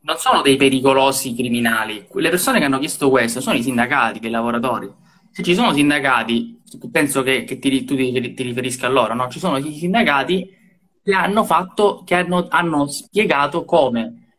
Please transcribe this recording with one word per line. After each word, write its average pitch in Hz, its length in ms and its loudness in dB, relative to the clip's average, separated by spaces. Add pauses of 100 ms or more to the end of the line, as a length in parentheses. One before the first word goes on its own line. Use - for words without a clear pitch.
non 160 160 -4
sono 233 260 4
dei 139 140 4
pericolosi 135 760 2
criminali. 117 760 -2
Le 165 180 0
persone 196 280 0
che 156 60 2
hanno 135 140 0
chiesto 143 320 -2
questo 123 300 0
sono 165 160 -2
i 117 60 -2
sindacati 120 560 0
dei 113 120 -8
lavoratori. 117 600 -4 (400)
Se - 120 -10
ci 175 120 0
sono 214 180 2
sindacati, 135 880 0 (300)
penso 143 320 0
che, 127 220 0
che 135 140 -10
ti, 131 260 0
tu 139 100 -4
ti, 127 400 -2
ti - 80 -8
riferisca 123 440 -6
a 123 40 2
loro, 117 240 2
no? 127 140 -4
Ci 160 100 -12
sono 151 200 -2
i 151 160 -6
sindacati 175 880 -2 (440)
che 196 80 0
hanno 190 320 2
fatto, 180 600 0
che - 100 -2
hanno, 175 340 0
hanno 165 380 0
spiegato 151 760 0
come 117 760 0